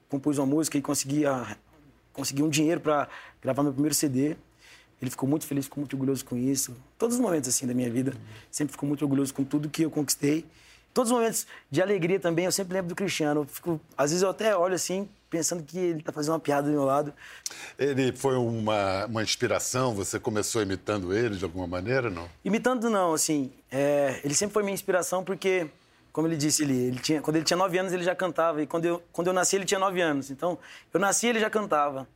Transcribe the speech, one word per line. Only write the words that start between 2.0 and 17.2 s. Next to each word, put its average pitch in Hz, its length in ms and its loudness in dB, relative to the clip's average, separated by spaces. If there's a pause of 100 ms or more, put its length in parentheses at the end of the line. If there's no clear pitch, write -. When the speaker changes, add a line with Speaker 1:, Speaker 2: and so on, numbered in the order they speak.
Speaker 1:
consegui 135 260 -2
um 160 60 2
dinheiro 156 320 2
pra 147 260 2 (340)
gravar 131 220 2
meu 147 80 2
primeiro 143 240 0
C 151 140 2
D. 139 260 2 (640)
Ele 127 120 -6
ficou - 180 -2
muito 151 160 0
feliz, 139 200 -2
ficou - 160 -10
muito 139 120 -6
orgulhoso 135 320 -2
com 127 100 -6
isso. 127 400 -2 (220)
Todos 233 200 0
os 254 40 0
momentos, 165 260 0
assim, 127 200 0
da 123 60 -2
minha 123 160 0
vida, 131 220 0
Speaker 2:
Uhum. 120 60 -10 (340)
Speaker 1:
sempre 147 200 -4
ficou - 180 -4
muito 147 140 -2
orgulhoso 139 300 2
com 139 100 -2
tudo 147 260 -2
que 165 140 0
eu 151 80 0
conquistei. 147 520 0 (480)
Todos 240 200 2
os 254 40 4
momentos 226 300 0 (240)
de 139 100 0
alegria 185 400 2
também, 170 260 2
eu 180 60 2
sempre 180 220 -2
lembro 185 160 -2
do 180 60 -6
Cristiano. 151 460 0
Eu 143 40 -2
fico... 160 340 -4 (160)
às 143 140 2
vezes 180 140 2
eu 190 80 4
até 208 260 2
olho 180 160 2
assim, 185 340 -2 (220)
pensando 170 320 -2
que 151 160 -10
ele 170 240 0
tá 151 100 -6
fazendo 151 220 -2
uma 160 60 0
piada 143 280 2
do 151 60 2
meu 143 100 2
lado. 143 300 2 (640)